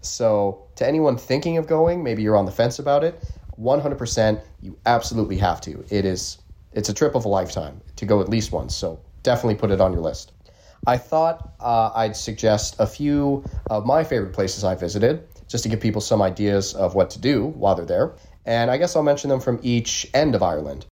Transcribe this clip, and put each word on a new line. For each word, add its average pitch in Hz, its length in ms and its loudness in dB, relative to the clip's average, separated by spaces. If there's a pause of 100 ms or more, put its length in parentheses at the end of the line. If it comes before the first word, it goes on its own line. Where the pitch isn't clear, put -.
So 104 600 0 (120)
to 123 120 -2
anyone 147 300 2
thinking 160 400 -2
of 156 100 -2
going, 165 360 2
maybe 113 200 -2
you're 107 140 4
on 98 80 4
the 95 60 -6
fence - 280 0
about 143 240 2
it, 170 180 -2 (360)
one 127 220 2
hundred 143 180 -4
percent, 110 420 0 (220)
you 98 240 -16
absolutely 113 520 0
have 92 240 0
to. - 280 -12
It 101 160 0
is, 92 320 -4 (360)
it's 110 160 -4
a 107 40 -2
trip 147 220 0
of 117 100 0
a - 20 -2
lifetime 90 540 -4 (160)
to - 80 -8
go 104 160 4
at 90 80 -2
least 110 220 -2
once, 71 240 -4
so 82 240 -6 (240)
definitely 117 320 2
put 104 160 0
it 95 100 2
on 95 120 4
your 87 80 -2
list. 78 300 -6 (540)
I 123 120 4
thought, 160 640 0
uh, 113 360 2
I'd 110 200 0
suggest 107 640 0
a 113 80 4
few 143 560 0 (260)
of 107 160 -2
my 147 180 4
favorite 104 300 -2
places 98 300 -2
I 92 120 0
visited, 107 520 0 (200)
just - 160 -4
to 113 60 -2
give 110 100 -2
people 107 220 0
some 107 200 2
ideas 98 540 0
of 95 200 0
what 92 160 4
to - 80 -14
do 120 280 0
while 113 280 0
they're 85 100 -6
there. 95 280 0 (320)
And 117 260 0
I 131 60 0
guess 170 180 0
I'll 156 80 2
mention 143 260 2
them 131 120 2
from 120 220 -2
each 120 500 -2
end 143 220 4
of 95 80 2
Ireland. 73 420 -4 (120)